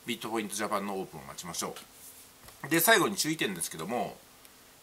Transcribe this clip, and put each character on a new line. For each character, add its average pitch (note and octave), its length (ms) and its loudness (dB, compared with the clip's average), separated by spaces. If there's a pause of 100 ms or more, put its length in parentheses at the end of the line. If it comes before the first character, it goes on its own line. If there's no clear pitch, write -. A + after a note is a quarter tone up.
ビ A#2 80 -2
ッ G2 40 -6
ト A#2 100 -6
ポ A2+ 100 0
イ - 60 0
ン - 40 -6
ト - 60 -8
ジ G#2+ 80 -2
ャ G#2 60 0
パ G#2+ 100 0
ン G2 80 -4
の G2+ 80 -4
オ F#2+ 80 -2
ー E2+ 40 -8
プ E2 100 -12
ン D2 40 -12
を C2 40 -14
待 C#2 120 -12
ち - 100 -10
ま E2+ 80 -8
し - 100 -4
ょ - 100 -6 (880)
う。 C#3+ 40 -8
で、 D#3+ 100 4
最 G#3 220 8
後 C#3+ 80 6
に G2+ 80 -2
注 D3+ 160 0
意 D#3+ 40 -4
点 B2+ 160 0
で E2+ 100 -6
す - 60 -4
け - 100 -10
ど D#2+ 100 -8
も、 G#2+ 280 -2 (680)